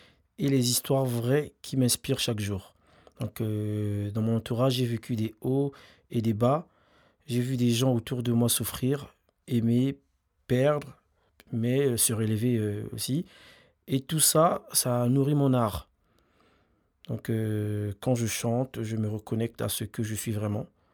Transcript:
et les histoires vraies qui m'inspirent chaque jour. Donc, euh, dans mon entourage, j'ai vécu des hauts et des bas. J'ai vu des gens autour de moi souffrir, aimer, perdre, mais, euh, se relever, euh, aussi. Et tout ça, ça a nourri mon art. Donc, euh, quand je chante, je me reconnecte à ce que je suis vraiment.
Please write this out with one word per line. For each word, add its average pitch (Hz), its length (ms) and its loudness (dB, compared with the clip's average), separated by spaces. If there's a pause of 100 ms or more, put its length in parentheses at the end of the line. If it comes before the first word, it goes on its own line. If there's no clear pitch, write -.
(380)
et 143 100 0
les 127 220 4
histoires 135 340 2
vraies 123 560 0
qui - 160 -6
m'inspirent 127 420 2
chaque 113 220 -2
jour. 101 340 -4 (460)
Donc, 110 200 -8
euh, 104 680 -2
dans 110 120 -2
mon 113 140 2
entourage, 120 360 0
j'ai 123 140 0
vécu 117 280 -4
des 110 260 -4
hauts 139 320 0 (380)
et 117 100 -2
des 110 140 0
bas. 127 320 2 (600)
J'ai 120 120 -2
vu 127 180 -2
des 120 140 4
gens 123 240 2
autour 117 300 -4
de 120 80 0
moi 117 160 4
souffrir, 131 680 -2 (320)
aimer, 120 500 2 (520)
perdre, 143 520 0 (520)
mais, 123 340 0
euh, 120 100 2
se - 160 2
relever, 110 440 0
euh, 107 360 -2
aussi. 131 320 -4 (600)
Et 135 140 0
tout 160 180 -4
ça, 160 540 4
ça 123 320 0
a 120 40 4
nourri 139 280 4
mon 139 180 4
art. 113 340 0 (1200)
Donc, 117 240 -8
euh, 104 720 -2
quand 127 160 0
je 117 100 0
chante, 117 560 -2
je 110 140 -4
me 107 120 -2
reconnecte 110 540 -4
à 107 60 -2
ce - 160 -4
que 110 180 -8
je 107 140 -4
suis 110 160 -6
vraiment. 104 340 -4 (280)